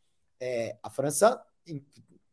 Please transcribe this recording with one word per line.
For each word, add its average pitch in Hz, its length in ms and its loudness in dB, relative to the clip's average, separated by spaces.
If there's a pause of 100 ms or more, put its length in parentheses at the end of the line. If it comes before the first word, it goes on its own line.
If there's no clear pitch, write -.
(400)
É, 120 420 -4
a 107 80 -12
França, 151 500 4 (920)